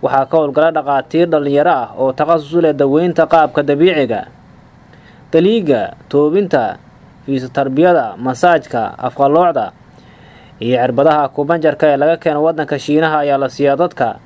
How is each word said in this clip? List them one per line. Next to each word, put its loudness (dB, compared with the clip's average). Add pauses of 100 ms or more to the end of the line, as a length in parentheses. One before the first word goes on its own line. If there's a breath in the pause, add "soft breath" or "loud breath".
Waxaa 0
ka 0
howlgala 0
dhakhaatiir -2
dhalinyaro 0
ah -2 (100)
oo 0
takhasus -2
u 2
leh 2
daweynta 0
qaabka 2
dabiiciga. 0 (1040 loud breath)
Daliiga, 0 (160)
toobinta, 0 (480)
fiisotarbiyada, 0
masaajka, -2
afqaloocda 0 (880 loud breath)
iyo 0
cirbadaha 2
akubanjarka -2
ee 2
laga 2
keeno -2
waddanka -2
Shiinaha 0 (100)
ayaa 0
la -2
siiyaa 0
dadka. -2